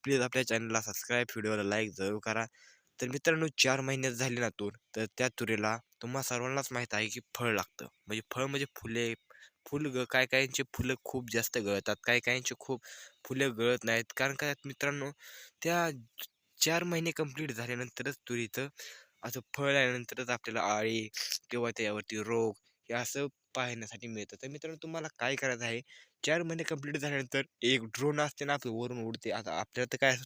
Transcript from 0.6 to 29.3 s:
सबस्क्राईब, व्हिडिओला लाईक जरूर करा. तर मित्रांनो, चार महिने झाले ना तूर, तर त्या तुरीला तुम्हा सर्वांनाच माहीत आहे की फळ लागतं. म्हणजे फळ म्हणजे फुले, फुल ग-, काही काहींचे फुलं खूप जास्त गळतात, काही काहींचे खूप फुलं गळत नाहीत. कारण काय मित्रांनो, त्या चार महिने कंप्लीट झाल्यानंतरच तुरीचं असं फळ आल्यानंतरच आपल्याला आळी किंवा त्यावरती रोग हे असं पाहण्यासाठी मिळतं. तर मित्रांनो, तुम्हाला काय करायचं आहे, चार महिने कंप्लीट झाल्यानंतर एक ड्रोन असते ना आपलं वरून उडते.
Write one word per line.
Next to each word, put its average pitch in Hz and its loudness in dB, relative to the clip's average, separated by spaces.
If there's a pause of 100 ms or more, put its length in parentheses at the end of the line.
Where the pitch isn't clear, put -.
सबस्क्राईब, 120 -2
व्हिडिओला 107 0
लाईक 104 2
जरूर 98 -2
करा. 113 0 (560)
तर 127 -2
मित्रांनो, 160 2 (100)
चार 135 6
महिने 131 0
झाले 120 0
ना 117 2
तूर, 101 -4 (240)
तर 110 0 (120)
त्या 127 4 (120)
तुरीला 107 0 (240)
तुम्हा 127 -4
सर्वांनाच 127 -2
माहीत 123 -2
आहे 107 0
की 107 -8 (180)
फळ 117 2
लागतं. 90 -2 (220)
म्हणजे 110 -4 (120)
फळ 127 0
म्हणजे 139 -2 (100)
फुले, 117 -2 (560)
फुल 147 -2
ग-, 127 -2
काही 131 4
काहींचे 135 2 (100)
फुलं 127 0
खूप 127 -4
जास्त 117 0
गळतात, 101 2
काही 120 6
काहींचे 123 0
खूप 127 -6 (460)
फुलं 131 2
गळत 120 4
नाहीत. 113 2
कारण 135 2
काय 147 -2 (120)
मित्रांनो, 143 -2 (500)
त्या 170 2 (720)
चार 165 4
महिने 165 0
कंप्लीट 147 -2
झाल्यानंतरच 123 -4 (120)
तुरीचं 120 -2 (560)
असं 120 -6 (180)
फळ 143 2
आल्यानंतरच 127 2
आपल्याला 117 0 (140)
आळी 110 2 (420)
किंवा 117 0
त्यावरती 107 -2
रोग 113 2 (360)
हे 117 -4
असं 123 -2 (280)
पाहण्यासाठी 120 -4
मिळतं. 107 -8
तर 131 -8
मित्रांनो, 151 -10
तुम्हाला 160 -6 (120)
काय 127 0
करायचं 123 0
आहे, 117 -2 (440)
चार 165 4
महिने 165 -2
कंप्लीट 147 -2
झाल्यानंतर 139 0 (200)
एक 120 6
ड्रोन 143 2
असते 147 0
ना 143 2
आपलं 131 -2
वरून 120 -4
उडते. 113 -4